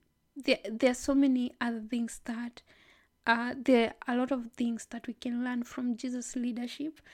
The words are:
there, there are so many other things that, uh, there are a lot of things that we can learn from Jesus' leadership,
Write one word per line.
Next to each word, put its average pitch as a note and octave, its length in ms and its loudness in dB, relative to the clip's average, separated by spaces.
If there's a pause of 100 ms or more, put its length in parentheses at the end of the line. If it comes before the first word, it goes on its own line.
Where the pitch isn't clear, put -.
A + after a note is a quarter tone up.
(360)
there, C4+ 220 2 (100)
there A3+ 220 4
are B3 40 2
so C#4 200 -2
many C4 460 4
other A#3 280 -2
things A#3 360 -4
that, A#3+ 380 -8 (680)
uh, A#3 320 2
there A#3 340 6 (120)
are B3+ 80 0
a A#3+ 40 2
lot B3+ 120 0
of A#3+ 260 -4
things A#3 340 -2
that A#3+ 180 -10
we A#3 60 -6
can A#3+ 300 -4
learn B3 200 -2
from B3 320 -4
Jesus' B3 400 -6
leadership, B3 640 -6 (140)